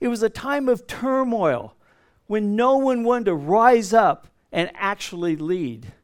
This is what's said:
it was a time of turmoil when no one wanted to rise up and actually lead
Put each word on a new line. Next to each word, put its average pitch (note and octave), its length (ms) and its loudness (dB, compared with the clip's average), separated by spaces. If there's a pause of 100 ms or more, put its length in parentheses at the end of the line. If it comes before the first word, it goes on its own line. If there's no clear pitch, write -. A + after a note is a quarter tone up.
it B3 80 -2
was A#3 140 -2
a A3+ 60 2
time C#4 400 -4
of A#3+ 180 -2
turmoil A3+ 880 -2 (520)
when G#3 280 -2
no B3+ 220 4
one C4 280 0
wanted A#3+ 220 0
to F#3 80 0
rise G#3+ 600 4
up G3 340 2 (240)
and F3 220 -2
actually F3 600 -4
lead D3+ 500 -6 (180)